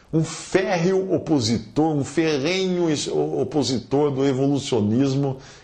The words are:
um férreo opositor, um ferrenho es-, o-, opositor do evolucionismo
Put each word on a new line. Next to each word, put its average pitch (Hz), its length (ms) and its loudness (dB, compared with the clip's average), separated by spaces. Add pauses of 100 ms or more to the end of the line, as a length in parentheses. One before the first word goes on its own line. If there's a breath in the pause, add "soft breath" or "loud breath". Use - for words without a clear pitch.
(140 loud breath)
um 160 120 2
férreo 190 880 0
opositor, 147 840 0
um 139 80 0
ferrenho 170 840 0
es-, 143 180 -2
o-, 151 320 -2
opositor 139 720 0
do 135 140 0
evolucionismo 135 1120 2 (260 loud breath)